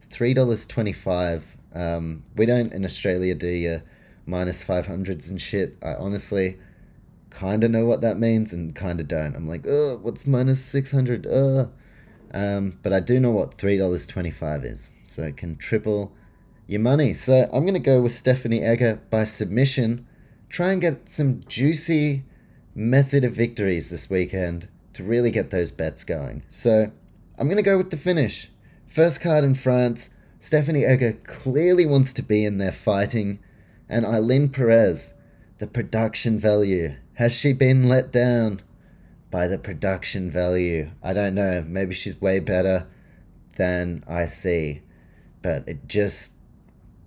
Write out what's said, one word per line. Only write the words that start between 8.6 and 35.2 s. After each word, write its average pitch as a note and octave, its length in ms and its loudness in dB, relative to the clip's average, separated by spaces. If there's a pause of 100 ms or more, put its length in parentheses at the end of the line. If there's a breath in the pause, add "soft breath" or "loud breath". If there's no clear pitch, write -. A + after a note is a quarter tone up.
kinda F2 280 -6
don't. D2+ 320 -4
I'm D#2+ 120 -10
like, D#2+ 200 -8
"Oh, C#3 340 0
what's A2+ 260 -6
minus C3 360 2
six C#3 280 -4
hundred? B2+ 340 0
Uh." C3+ 420 2 (640 soft breath)
Um, G2+ 500 -4
but F#2+ 100 0
I F#2+ 60 4
do A#2+ 200 2
know B2+ 120 4
what G#2 240 0
three G2+ 220 2
dollars F2+ 280 0
twenty-five D#2 580 -6
is, A#1 280 -12 (140)
so - 180 -10
it D2 140 -10
can E2 200 -10
triple G#2 560 -2 (540 soft breath)
your G2+ 140 -2
money. B2+ 320 2
So C3 380 4
I'm C#3 140 0
gonna F#3 140 0
go C3 220 4
with A#2+ 120 0
Stephanie B2 480 0
Egger A2+ 480 2
by A2 140 2
submission. A#2 800 -2 (440 soft breath)
Try F#3 240 0
and F#3 80 -2
get E3 280 -4
some C3+ 380 0
juicy D3 760 0 (520 soft breath)
method C3+ 480 2
of B2 100 0
victories G2 560 0
this E2+ 200 -10
weekend F2+ 580 -2 (260)
to - 100 -14
really A#2 280 2
get G2 180 -2
those F2 220 -2
bets - 320 -6
going. C#2+ 460 -8
So A2 420 2 (460)
I'm C#3+ 120 0
gonna G3+ 120 2
go G3 160 4
with F#3 120 0
the E3 80 -8
finish. D#3+ 540 -2 (340 soft breath)
First D#3+ 340 2
card D#3 240 2
in C3+ 120 4
France, B2 540 0 (300 soft breath)
Stephanie D3 460 2
Egger B2+ 280 4 (100)
clearly E3+ 600 2
wants C#3 280 4
to - 80 -6
be G#2+ 240 4
in G2+ 120 0
there G2 140 0
fighting, G2+ 680 0 (500 soft breath)
and A#2 160 0
Eileen A#2+ 440 4
Perez, A2+ 640 4 (440 soft breath)